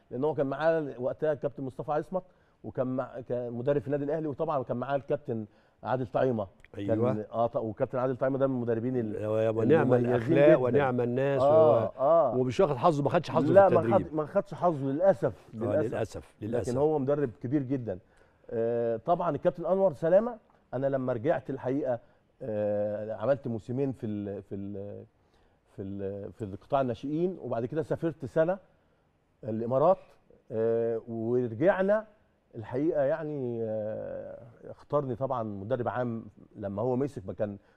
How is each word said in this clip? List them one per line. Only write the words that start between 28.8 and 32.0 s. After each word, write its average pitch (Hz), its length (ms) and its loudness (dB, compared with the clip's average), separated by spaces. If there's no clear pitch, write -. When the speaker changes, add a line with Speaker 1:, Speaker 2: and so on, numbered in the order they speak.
Speaker 1:
الامارات، 123 540 2
آه، 113 560 0
ورجعنا 127 960 0